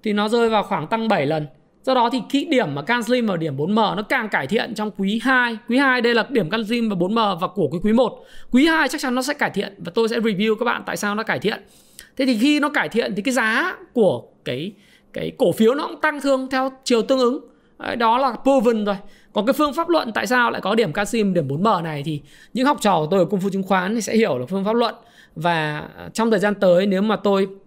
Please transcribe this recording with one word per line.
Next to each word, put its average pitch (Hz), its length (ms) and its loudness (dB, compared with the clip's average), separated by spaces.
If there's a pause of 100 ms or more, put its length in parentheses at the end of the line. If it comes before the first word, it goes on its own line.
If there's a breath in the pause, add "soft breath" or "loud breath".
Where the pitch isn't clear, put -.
Thì 214 100 0
nó 208 160 0
rơi 233 200 4
vào 214 140 2
khoảng 156 240 -4
tăng 226 200 -2
bảy 180 180 2
lần. 156 200 -2 (400)
Do 262 80 2
đó 240 180 2
thì 254 180 -2
cái 285 160 0
điểm 226 300 0
mà 147 60 -6
CanSlim 233 460 0
ở 185 100 -2
điểm 156 200 -4
bốn 160 140 -2
M 214 40 2
nó 202 340 2
càng 233 200 -2
cải 147 180 -2
thiện 226 280 -2
trong 214 220 -6
quý 196 260 -2
hai. 247 340 2 (120)
Quý 240 80 2
hai 262 240 4
đây 233 120 2
là 226 160 0
điểm 208 200 0
CanSlim 226 400 -2
và 202 60 -2
bốn 170 180 0
M - 20 0
và 190 400 0
của 160 160 0
cái 170 120 -6
quý 208 100 2
một. 233 320 2 (260 loud breath)
Quý 262 140 6
hai 320 220 2
chắc 311 140 -6
chắn 247 140 -2
nó 262 60 0
sẽ 277 120 -4
cải 226 160 -2
thiện - 280 -6
và 170 180 -10
tôi 226 140 2
sẽ 233 100 -2
review 214 360 0
các 226 100 -4
bạn - 200 -2
tại - 120 -6
sao 208 180 -4
nó 220 80 -6
cải 156 160 -2
thiện. - 220 -4 (560 loud breath)
Thế 262 80 0
thì 254 120 2
khi 294 220 4
nó 285 100 0
cải 220 200 -2
thiện 220 260 -2
thì 208 60 -4
cái 254 120 -2
giá 247 440 0 (160)
của 170 300 2 (220)
cái, 151 260 -6 (420 soft breath)
cái - 240 -6
cổ 196 140 2
phiếu 220 240 4
nó 320 120 -6
cũng 330 140 -10
tăng 302 200 -2
thương 262 280 0
theo 262 220 -2 (120)
chiều 233 180 2
tương 262 180 2
ứng. 254 280 0 (320 soft breath)
Đấy, - 160 -6
đó 233 220 2
là 262 260 0
proven 240 420 2
rồi. 202 100 -2 (380 soft breath)
Còn 208 120 -2
cái 262 80 2
phương 294 200 0
pháp 330 160 -4
luận 311 240 0
tại - 140 -4
sao 240 240 2
lại - 100 -6
có 196 140 -2
điểm 202 180 0
CanSlim, 208 400 -2
điểm 160 140 0
bốn 147 160 -2
M 208 200 2
này 151 220 -6
thì 151 160 -4 (320 loud breath)
những 254 120 0
học 285 160 2
trò 185 180 4
của 151 120 -2
tôi 196 80 4
ở 170 60 4
Công 196 140 -2
Phu 190 100 -2
Chứng 190 140 -4
Khoán 190 320 0
thì 226 60 -2
sẽ - 140 -4
hiểu 185 240 2
được 123 100 -6
phương 190 160 -4
pháp 220 100 0
luận. 233 200 0 (400 soft breath)
Và, 156 440 -2 (180)
à, 170 160 -14
trong 226 180 0
thời 190 80 4
gian 208 160 0
tới 190 300 4
nếu 190 160 2
mà 214 140 2
tôi 196 320 2 (200)